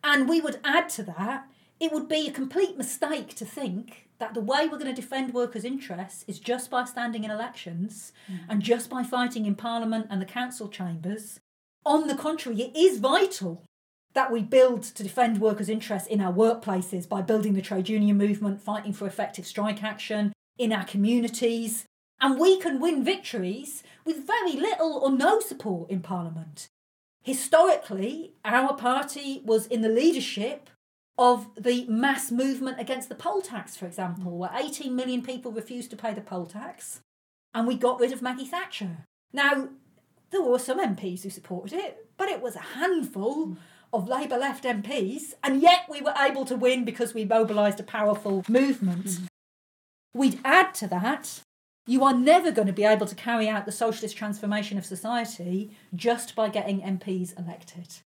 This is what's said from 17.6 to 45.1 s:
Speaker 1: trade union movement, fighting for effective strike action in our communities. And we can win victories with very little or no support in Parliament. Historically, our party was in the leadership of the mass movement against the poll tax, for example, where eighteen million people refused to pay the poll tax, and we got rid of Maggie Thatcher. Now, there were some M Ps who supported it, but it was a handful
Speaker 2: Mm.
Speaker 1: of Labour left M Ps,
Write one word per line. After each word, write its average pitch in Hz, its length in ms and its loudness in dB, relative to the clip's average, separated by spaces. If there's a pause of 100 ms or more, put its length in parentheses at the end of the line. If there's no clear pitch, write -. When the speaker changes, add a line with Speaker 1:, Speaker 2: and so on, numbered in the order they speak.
Speaker 1:
trade 190 260 -2
union 208 280 4
movement, 202 440 2
fighting 208 320 -6
for 202 140 -6
effective 196 400 -6
strike 202 360 -4
action 214 500 -2 (260)
in 226 140 2
our 190 120 0
communities. 226 1000 0 (360)
And 269 180 4
we 381 220 8
can 269 200 -2
win 302 240 2
victories 247 800 -4 (220)
with 320 220 -4
very 392 260 2
little 320 460 0
or 269 120 2
no 320 300 6
support 185 500 -6
in 190 100 -2
Parliament. 160 680 -8 (540)
Historically, 302 1120 2 (100)
our 262 300 4
party 269 680 -2
was 220 220 2
in 240 140 -2
the 220 80 2
leadership 262 800 2 (480)
of 247 380 4
the 247 320 0
mass 254 440 0
movement 262 500 -2
against 254 280 -6
the - 60 -10
poll 381 280 -2
tax, - 340 -10
for 185 100 -10
example, 175 520 -6
where 180 160 -6
eighteen 277 420 -6
million 254 260 -2
people 254 300 -8
refused 226 380 -10
to 214 60 -14
pay 220 180 -6
the 196 60 -8
poll 180 260 -8
tax, 220 540 -14 (540)
and 226 120 0
we 254 100 0
got 247 240 2
rid 254 120 2
of 254 100 -8
Maggie 254 240 -6
Thatcher. 208 580 -8 (280)
Now, 277 360 2 (640)
there 381 120 0
were 247 160 4
some 262 220 0
M 214 160 0
Ps 185 260 -8
who 196 80 -8
supported 196 480 -8
it, - 280 -8 (100)
but 392 120 -2
it 359 140 -4
was 233 140 -6
a - 40 -12
handful 294 880 -2
Speaker 2:
Mm. 175 80 -8 (360)
Speaker 1:
of 202 160 -2
Labour 254 300 -2
left 269 260 -4
M 226 180 -2
Ps, 240 600 -4